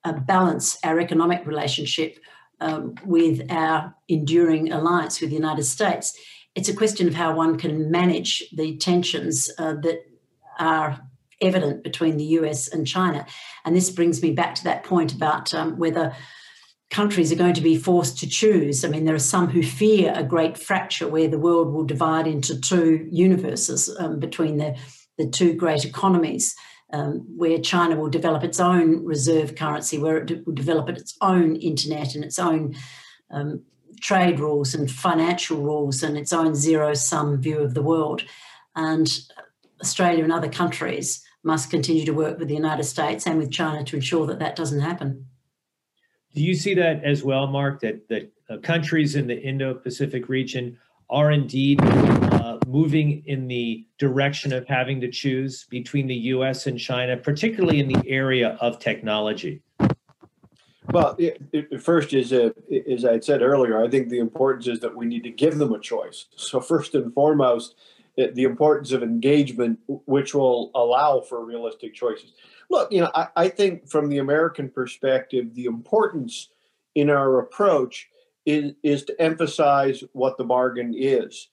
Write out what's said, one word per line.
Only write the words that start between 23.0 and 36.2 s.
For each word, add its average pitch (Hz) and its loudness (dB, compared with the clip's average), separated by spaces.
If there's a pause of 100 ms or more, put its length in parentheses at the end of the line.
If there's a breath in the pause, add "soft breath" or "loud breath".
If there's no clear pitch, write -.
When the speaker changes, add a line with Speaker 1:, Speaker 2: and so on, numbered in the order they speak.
Speaker 1:
universes, - 2
um, 160 -4
between 156 -2
the, 147 -2 (420 loud breath)
the 147 -2
two 165 2
great 156 0
economies, 175 0 (380 loud breath)
um, 147 -4 (100)
where 165 2
China 165 2
will 151 -2
develop 156 0
its 165 -4
own 170 4
reserve 156 0
currency, 151 -4
where 160 0
it 165 -6
will 160 -6
develop 143 -2
its - -12
own 175 4
internet 147 -4
and 151 -8
its - -8
own, 156 0 (540 loud breath)
um, 147 -6 (400)
trade 175 4
rules 147 0
and 143 -2
financial 165 0
rules 143 -2
and 151 -2
its 147 -4